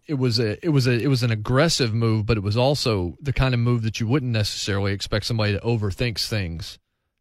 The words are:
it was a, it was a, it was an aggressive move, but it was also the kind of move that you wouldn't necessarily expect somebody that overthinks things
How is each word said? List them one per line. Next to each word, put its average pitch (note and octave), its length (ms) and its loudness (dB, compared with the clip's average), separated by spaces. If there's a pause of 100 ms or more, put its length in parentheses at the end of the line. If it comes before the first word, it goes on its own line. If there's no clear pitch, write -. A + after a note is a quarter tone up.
it D#3+ 80 -4
was B2+ 240 2
a, G#2+ 260 -2
it F3 40 2
was C3+ 180 4
a, B2+ 40 4
it A#2 160 0
was C3+ 160 2
an A#2 80 2
aggressive B2 640 2
move, A2 320 2
but A2+ 120 2
it G2 60 -2
was G2+ 120 0
also A#2+ 640 0
the C#3 120 -4
kind C3 200 2
of A#2+ 60 2
move A#2+ 240 2
that A2 160 -4
you A2+ 80 -2
wouldn't B2+ 240 0
necessarily G2+ 640 0
expect G#2 320 -4
somebody G#2+ 280 0
that G2 100 -4
overthinks A2+ 640 -2
things F2 520 -6 (420)